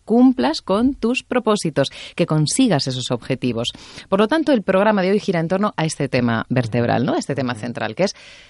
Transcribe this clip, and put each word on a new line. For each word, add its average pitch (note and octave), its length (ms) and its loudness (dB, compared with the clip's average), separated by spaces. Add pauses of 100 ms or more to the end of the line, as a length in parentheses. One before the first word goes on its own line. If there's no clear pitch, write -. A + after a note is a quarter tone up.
cumplas B3+ 580 2
con A#3 320 0
tus A#3+ 300 -2
propósitos, G#3 640 0 (280)
que E3+ 100 0
consigas D#3 640 2
esos B2+ 240 -4
objetivos. A#2+ 580 -4 (400)
Por G3 100 2
lo G#3+ 80 2
tanto, D#4 240 0
el A#3+ 100 4
programa G3+ 400 2
de F3+ 100 0
hoy G3+ 100 2
gira F3 180 -2
en E3 80 -2
torno F#3+ 300 -2
a D#3+ 80 0
este D3+ 240 -4
tema A#2+ 400 0
vertebral, A#2 560 0
¿no? A#3 80 -2
A E4+ 60 -2
este D#3 140 -6
tema B2 220 -4
central, A2 400 -8
que E3+ 80 0
es G#3 100 0 (360)